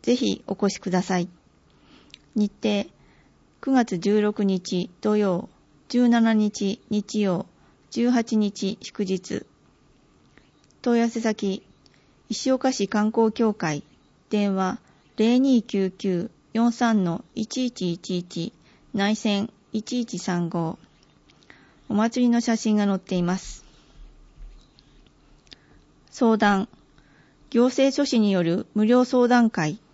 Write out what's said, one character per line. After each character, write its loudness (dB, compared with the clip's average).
ぜ 2
ひ -2
お -8
越 -2
し -14
く -10
だ 2
さ -2
い。 -4
日 0
程、 -2
九 -2
月 2
十 2
六 0
日 -2
土 0
曜、 0
十 2
七 4
日 0
日 -4
曜、 -2
十 0
八 0
日 -2
祝 -8
日。 -6
問 2
い 2
合 2
わ 0
せ -6
先、 -4
石 -2
岡 2
市 -2
観 0
光 2
協 0
会、 -4
電 0
話、 -2
零 4
二 4
九 -2
九 -4
四 2
三 2
の -2
一 -4
一 -4
一 -6
一、 -8
内 0
線 -2
一 -6
一 -8
三 -2
五。 -6
お -4
祭 2
り 4
の 4
写 -2
真 0
が 2
載 0
っ -6
て -6
い 0
ま -2
す。 -16
相 4
談、 2
行 4
政 2
書 0
士 2
に 4
よ 2
る -2
無 2
料 4
相 2
談 4
会。 -2